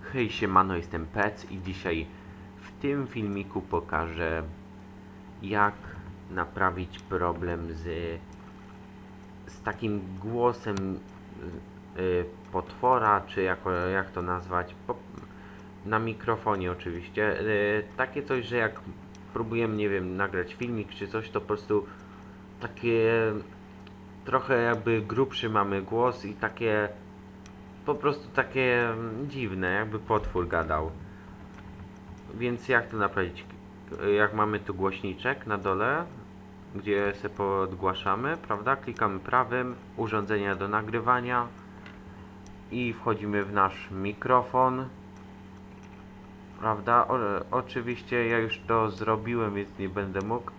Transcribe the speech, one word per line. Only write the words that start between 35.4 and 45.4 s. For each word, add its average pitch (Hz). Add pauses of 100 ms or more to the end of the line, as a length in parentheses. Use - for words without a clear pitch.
na 104
dole, 107 (680)
gdzie 101
se 104
podgłaszamy, 98
prawda? 110
Klikamy 107
prawym, 123 (220)
urządzenia 104
do 98
nagrywania 120 (1200)
i 120
wchodzimy 104
w 101
nasz 98
mikrofon, 127 (1700)